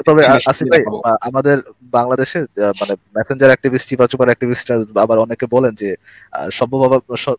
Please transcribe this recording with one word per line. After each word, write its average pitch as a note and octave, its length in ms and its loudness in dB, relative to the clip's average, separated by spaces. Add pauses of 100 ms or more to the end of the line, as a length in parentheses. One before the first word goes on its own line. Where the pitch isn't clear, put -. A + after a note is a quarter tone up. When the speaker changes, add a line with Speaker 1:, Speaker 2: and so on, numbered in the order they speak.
Speaker 1:
তবে D3+ 200 6
Speaker 2:
আমি C3 200 6
Speaker 1:
আ-, C3+ 40 0
আসিফ C#3+ 180 -2
ভাই, E3 100 4
Speaker 2:
দেখাবো। A2 260 -2
Speaker 1:
আ-, A2+ 160 0
আমাদের C3+ 380 0 (240)
বাংলাদেশে, B2+ 560 -2
আ, D#3 60 -4 (160)
মানে G2+ 360 -2 (200)
মেসেঞ্জার C3 320 2
অ্যাক্টিভিস্ট, B2+ 400 0
চিপা B2+ 180 2
চুপার B2+ 200 0
অ্যাক্টিভিস্টরা A#2 760 -2
আবার A2+ 160 2
অনেকে A2+ 320 -4
বলেন B2 240 0
যে, G2 220 -8 (360)
আ, D#2 200 -10
সভ্য B2+ 260 -4
ভাবা-, C3 380 0
স-, C3 220 -4